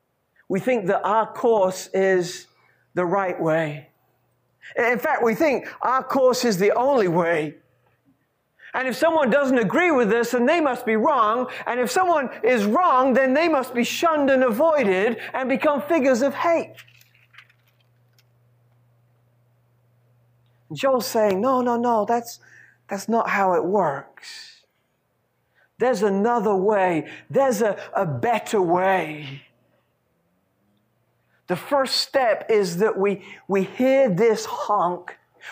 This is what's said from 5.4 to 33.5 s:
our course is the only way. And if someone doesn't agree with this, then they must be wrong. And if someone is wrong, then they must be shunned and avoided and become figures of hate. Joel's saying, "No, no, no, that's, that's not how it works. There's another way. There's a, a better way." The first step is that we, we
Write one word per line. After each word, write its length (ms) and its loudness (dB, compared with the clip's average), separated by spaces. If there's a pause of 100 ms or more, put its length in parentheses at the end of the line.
our 220 0
course 420 2
is 120 0
the 140 2
only 380 2
way. 480 0 (1160)
And 140 -4
if 80 -6
someone 320 2
doesn't 280 2
agree 340 2
with 180 2
this, 220 0
then 140 0
they 140 2
must 260 -2
be 120 0
wrong. 500 2 (180)
And 140 -4
if 100 -2
someone 400 0 (140)
is 220 2
wrong, 480 2
then 200 2
they 140 2
must 260 0
be 120 0
shunned 440 0
and 140 4
avoided 760 2 (160)
and 140 -4
become 340 0
figures 400 2
of 140 0
hate. 380 -2 (4000)
Joel's 340 -2
saying, 320 0
"No, 220 0
no, 160 0
no, 260 0
that's, 380 -4 (480)
that's 180 -8
not 220 0
how 240 0
it 100 0
works. 1040 -4 (1120)
There's 260 0
another 500 0
way. 560 0 (200)
There's 320 0
a, 180 0 (140)
a 120 0
better 560 -2
way." 840 -2 (2000)
The 80 -2
first 460 0
step 480 0
is 300 0
that 180 2
we, 260 -2 (240)
we 160 0